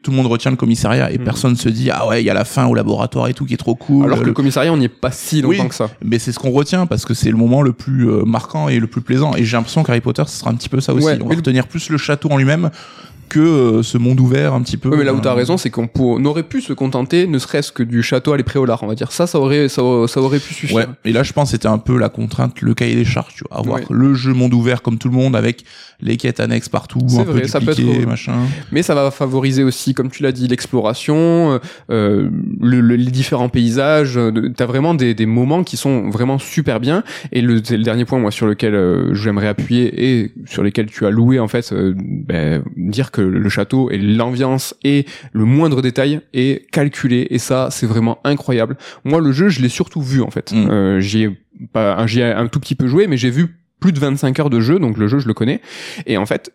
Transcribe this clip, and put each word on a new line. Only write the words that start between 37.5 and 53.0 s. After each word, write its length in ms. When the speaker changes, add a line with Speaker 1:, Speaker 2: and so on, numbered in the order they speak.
Speaker 2:
c'est 140
le 60
dernier 200
point, 140
moi, 120
sur 160
lequel, 280
euh, 400
j'aimerais 340
appuyer 720
et 140
sur 160
lesquels 240
tu 200
as 40
loué, 280
en 100
fait, 240
euh, 240
ben, 680
dire 340
que 120
le 260
château 420
et 60
l'ambiance 800
et 220
le 120
moindre 360
détail 400
est 360
calculé. 600
Et 80
ça, 320
c'est 160
vraiment 380
incroyable. 520
Moi, 160
le 120
jeu, 160
je 140
l'ai 80
surtout 320
vu, 180
en 100
fait. 220
Speaker 1:
Mm. 180
Speaker 2:
Euh, 300
j'y 220
ai 160
pas, 340
j'y 140
ai 40
un 240
tout 120
petit 140
peu 140
joué, 180